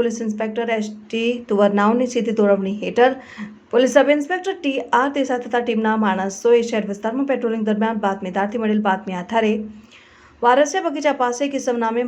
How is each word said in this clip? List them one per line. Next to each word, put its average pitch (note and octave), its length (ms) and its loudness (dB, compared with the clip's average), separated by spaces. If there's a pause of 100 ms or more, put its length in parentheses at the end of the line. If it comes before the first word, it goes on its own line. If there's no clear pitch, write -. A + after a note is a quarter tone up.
પોલીસ A#3 240 -2
ઇન્સ્પેક્ટર A3 500 -4
એસ G#3+ 160 -4
ટી A3+ 400 -4 (220)
તુવરનાઓની G#3 600 2
સીધી A3+ 280 0
દોરવણી G3 420 2
હેઠળ B3+ 340 2 (560)
પોલીસ B3+ 240 4
સબ C#4 200 6
ઇન્સ્પેક્ટર F4+ 420 -4
ટી C4+ 260 -4 (140)
આર C#4 180 0
દેસાઈ B3+ 300 -2
તથા A#3+ 160 -2
ટીમના A3 320 0 (100)
માણસોએ G3 560 2
શહેર A3 300 -2
વિસ્તારમાં B3+ 420 -4
પેટ્રોલિંગ A3+ 380 -2
દરમિયાન G#3+ 340 0
બાતમીદારથી G3 600 -2
મળેલ G#3+ 220 0
બાતમી F#3 360 -2
આધારે A3 280 0 (960)
વારસિયા D4 420 4
બગીચા C#4+ 380 0
પાસે A#3+ 180 -2 (140)
કિસમ A#3+ 280 -2
નામે A#3 220 0